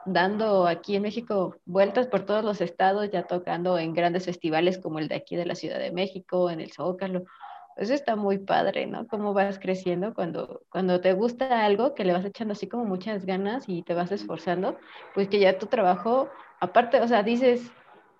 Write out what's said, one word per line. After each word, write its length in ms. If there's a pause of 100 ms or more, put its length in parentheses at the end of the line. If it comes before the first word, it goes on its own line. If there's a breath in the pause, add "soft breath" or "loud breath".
dando 640
aquí 280
en 80
México 520 (100)
vueltas 420
por 180
todos 200
los 160
estados, 500
ya 120
tocando 560
en 140
grandes 320
festivales 520
como 220
el 80
de 80
aquí 200
de 100
la 100
Ciudad 240
de 120
México, 600
en 100
el 100
Zócalo. 520 (540 loud breath)
Eso 160
está 220
muy 220
padre, 480
¿no? 220
Cómo 260
vas 240
creciendo 560
cuando, 560
cuando 320
te 120
gusta 520
algo, 300
que 100
le 80
vas 120
echando 260
así 160
como 180
muchas 400
ganas 420
y 140
te 140
vas 160
esforzando, 680 (380 loud breath)
pues 140
que 100
ya 180
tu 100
trabajo, 640 (300 loud breath)
aparte, 420
o 60
sea, 160
dices, 480 (480)